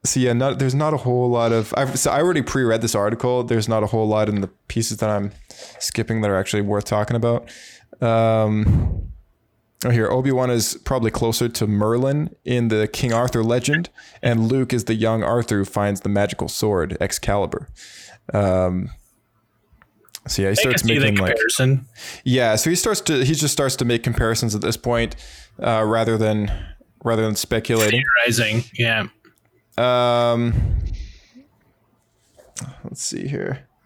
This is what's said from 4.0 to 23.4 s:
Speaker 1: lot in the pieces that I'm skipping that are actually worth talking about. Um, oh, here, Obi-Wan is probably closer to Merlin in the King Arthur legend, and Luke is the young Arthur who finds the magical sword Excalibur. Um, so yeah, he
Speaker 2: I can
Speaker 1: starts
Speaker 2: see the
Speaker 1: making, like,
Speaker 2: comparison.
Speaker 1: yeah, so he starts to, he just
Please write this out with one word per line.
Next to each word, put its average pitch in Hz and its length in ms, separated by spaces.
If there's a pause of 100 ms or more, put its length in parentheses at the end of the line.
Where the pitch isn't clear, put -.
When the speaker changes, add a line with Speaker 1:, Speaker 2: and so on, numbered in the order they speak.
Speaker 1:
lot 107 220
in 104 120
the 95 60 (200)
pieces 113 300
that 107 140
I'm 104 200 (460)
skipping 113 440
that 104 100
are 98 80
actually 101 240
worth 101 220
talking 104 300
about. 117 320 (540)
Um, 113 1080 (760)
oh, 123 60
here, 113 180
Obi-Wan 127 400
is 120 260 (100)
probably 117 260
closer 113 380
to 113 180
Merlin 120 760
in 120 260
the 107 180
King - 260
Arthur 117 300
legend, 127 480 (320)
and 113 240
Luke 131 260
is 117 120
the 113 100
young 110 260
Arthur 113 380
who 98 60
finds 101 360
the 101 80
magical 101 380
sword 92 520
Excalibur. - 680 (680)
Um, 92 560 (1400)
so - 140
yeah, 95 60
he 98 60
Speaker 2:
I - 20
can - 80
Speaker 1:
starts 127 180
Speaker 2:
see 113 140
the - 40
Speaker 1:
making, 104 180
like, 95 160
Speaker 2:
comparison. 131 520 (380)
Speaker 1:
yeah, 123 320
so 160 160
he 175 40
starts 208 260
to, 139 220
he 147 120
just 147 180